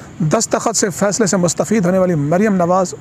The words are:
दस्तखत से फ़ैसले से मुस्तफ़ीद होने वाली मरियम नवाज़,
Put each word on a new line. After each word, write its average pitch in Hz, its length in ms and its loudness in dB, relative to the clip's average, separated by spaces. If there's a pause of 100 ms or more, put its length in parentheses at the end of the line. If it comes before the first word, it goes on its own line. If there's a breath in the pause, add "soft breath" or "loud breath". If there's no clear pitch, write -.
(240 loud breath)
दस्तखत 220 520 0
से 208 160 0
फ़ैसले 202 340 0
से 196 120 0
मुस्तफ़ीद 175 480 0
होने 185 120 2
वाली 180 160 2
मरियम 180 480 2
नवाज़, 180 380 0